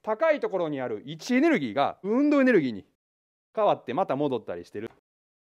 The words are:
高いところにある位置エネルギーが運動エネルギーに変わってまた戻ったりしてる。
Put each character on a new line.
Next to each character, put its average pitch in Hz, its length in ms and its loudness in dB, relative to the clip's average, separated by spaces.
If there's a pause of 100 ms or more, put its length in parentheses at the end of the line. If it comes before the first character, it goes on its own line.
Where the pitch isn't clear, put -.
高 220 280 0
い 285 80 0
と 208 120 -4
こ 185 80 -2
ろ 170 100 -2
に 143 120 -4
あ 123 60 -4
る 107 160 -6
位 143 120 -12
置 202 180 -4
エ 247 80 4
ネ 330 80 4
ル 262 100 2
ギ 127 120 -4
ー - 20 -8
が 123 300 0
運 247 260 2
動 285 120 4
エ - 20 6
ネ 254 80 4
ル 202 100 6
ギ 131 80 0
ー - 20 -6
に 98 140 -10 (680)
変 214 120 0
わ 165 100 4
っ - 80 -12
て - 100 -6
ま 180 120 0
た 139 100 -4
戻 135 220 -2
っ 107 80 -10
た 92 100 -8
り 87 80 -12
し - 60 -20
て 104 100 -14
る。 110 100 -10 (540)